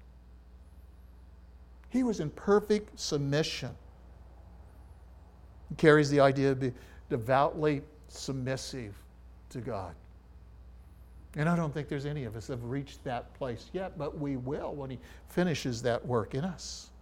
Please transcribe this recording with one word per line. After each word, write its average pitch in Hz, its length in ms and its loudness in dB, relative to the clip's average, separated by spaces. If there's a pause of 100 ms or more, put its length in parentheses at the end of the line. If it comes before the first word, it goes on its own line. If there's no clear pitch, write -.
(1900)
He 254 140 2
was 208 180 0
in 151 80 -2
perfect 208 680 4
submission. 143 760 0 (1900)
He 151 80 -8
carries 151 340 8
the 143 120 6
idea 135 320 6
of 131 80 -2
being 127 140 0 (340)
devoutly 139 720 2 (260)
submissive 131 880 -6 (540)
to 131 100 -10
God. 98 340 -6 (1400)
And 156 140 0
I 170 80 4
don't 156 160 -2
think 143 160 -6
there's 143 160 -4
any 147 180 -6
of 110 140 -6
us 110 100 -10
that 143 60 -6
have 120 100 -6
reached 139 400 -8
that 120 300 -6
place 123 400 -8
yet, 185 240 -6
but 147 200 -8
we 143 200 -4
will 139 360 -6
when 139 160 -8
he 123 100 -10 (280)
finishes 135 540 0
that 120 240 0
work 117 280 0
in 139 120 -2
us. - 460 -10 (100)